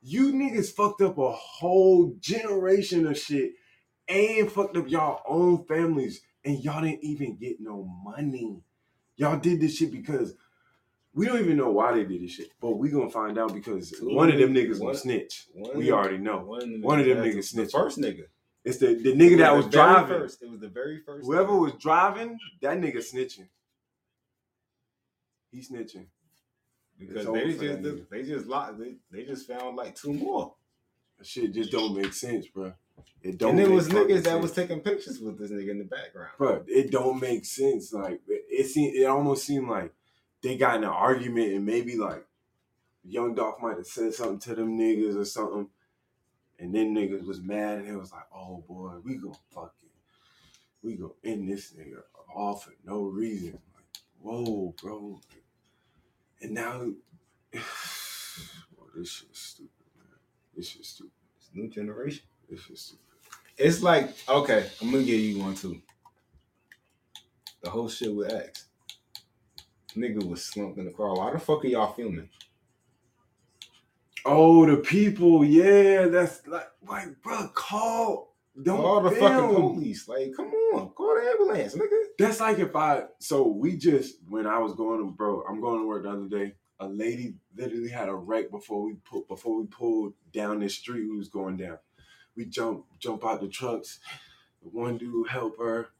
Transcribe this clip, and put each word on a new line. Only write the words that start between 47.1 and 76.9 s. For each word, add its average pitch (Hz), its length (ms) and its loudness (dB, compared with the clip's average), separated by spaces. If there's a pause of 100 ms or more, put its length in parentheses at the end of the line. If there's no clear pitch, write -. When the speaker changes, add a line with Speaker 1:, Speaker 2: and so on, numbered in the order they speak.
Speaker 1:
was 95 160 -10
mad 104 380 -6
and 101 80 -14
it 104 80 -10
was 92 160 -14
like, 82 100 -20 (120)
"Oh 92 340 -18
boy, 92 240 -16 (120)
we 131 120 -10
gonna - 180 -14 (180)
fucking, 82 180 -18 (1120)
we 113 120 -10
gonna 87 180 -14 (120)
end 101 260 -6
this 98 220 -10
nigga 73 260 -20 (360)
off 101 300 -8
for - 80 -20 (140)
no 101 160 -8
reason." 98 560 -8 (160)
Like, - 100 -20 (360)
whoa, 110 600 -8
bro. 104 400 -16 (1200)
And 107 140 -12
now, 120 260 -8
<sighs> - 720 -16
well, - 1400 -16
this 170 140 -12
shit's - 300 -20
stupid, - 320 -20 (260)
man. - 80 -20 (500)
This - 120 -14
shit's - 220 -20
stupid. - 220 -20 (260)
Speaker 2:
It's - 140 -20
new 147 160 -12
generation. 110 540 -10 (260)
Speaker 1:
This 87 140 -18
shit's - 200 -20
stupid. - 200 -20 (560)
Speaker 2:
It's 156 240 4
like, 135 320 4 (140)
okay, 127 420 2 (100)
I'm 117 120 -4
gonna 135 100 4
give 117 180 2
you 107 200 -2
one 95 160 -6
too. 87 260 -12 (1800)
The 87 80 -10
whole 113 180 -6
shit 110 260 -6
with 104 180 -4
X. - 340 -10 (1300)
Nigga 107 280 -4
was 87 200 -10
slumped 101 340 -10
in 92 80 -10
the 87 60 -12
car. 104 240 -4
Why 110 160 -4
the 160 80 -6
fuck 151 240 -2
are 131 40 -2
y'all 113 240 0
filming? 87 360 -10 (2000)
Speaker 1:
Oh, 160 380 10
the 147 140 6
people, 175 640 6
yeah, 190 640 8
that's 175 400 2
like, 160 240 -10 (180)
like, - 340 -12